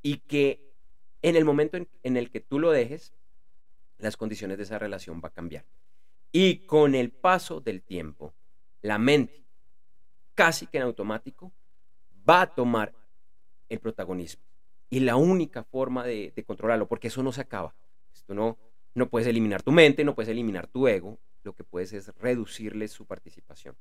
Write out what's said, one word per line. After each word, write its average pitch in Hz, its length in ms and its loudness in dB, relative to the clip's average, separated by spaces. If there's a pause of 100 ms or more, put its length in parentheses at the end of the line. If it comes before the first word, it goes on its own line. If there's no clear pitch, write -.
y 143 180 0
que 143 520 2 (500)
en 170 140 4
el 160 80 8
momento 151 320 4
en, 175 140 -6 (140)
en 127 120 2
el 120 160 0
que 107 80 -6
tú - 180 -4
lo 165 140 4
dejes, 139 420 0 (840)
las 107 180 -4
condiciones 104 420 -6
de 104 60 -8
esa 104 160 -8
relación 90 440 -8
va 87 40 -10
a - 60 -12
cambiar. 82 320 -10 (680)
Y 180 340 6
con 147 300 8
el 127 160 2
paso 180 480 2
del - 220 -6
tiempo, 78 520 -10 (480)
la 104 160 0
mente, 135 480 4 (920)
casi 165 320 4
que 156 100 -4
en 131 60 2
automático, 113 680 -6 (760)
va 180 140 10
a 180 140 0
tomar 117 380 2 (760)
el 113 120 -6
protagonismo. 92 600 -6 (480)
Y 131 120 2
la 123 160 4
única 160 460 4
forma 127 420 -2
de, 107 280 -4
de - 120 -8
controlarlo, 110 420 0
porque 113 220 -4
eso 131 140 -2
no 131 100 0
se 135 80 -6
acaba, 92 340 -8 (380)
esto - 200 -14
no, 113 240 0 (360)
no 123 160 2
puedes 117 180 2
eliminar 110 360 2
tu 131 100 4
mente, 151 320 8
no 139 100 0
puedes 110 140 -4
eliminar 110 380 -4
tu 131 200 2
ego, 101 320 2 (240)
lo 98 100 -10
que - 120 -14
puedes 92 260 -6
es 98 240 -10
reducirle 107 720 -2
su - 180 -14
participación. - 760 -14